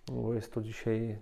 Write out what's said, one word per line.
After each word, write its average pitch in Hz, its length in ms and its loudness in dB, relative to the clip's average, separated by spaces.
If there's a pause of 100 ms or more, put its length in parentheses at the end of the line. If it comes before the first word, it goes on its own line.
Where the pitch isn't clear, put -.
(120)
bo 117 220 2
jest 107 180 -2
to 113 100 0
dzisiaj 110 600 0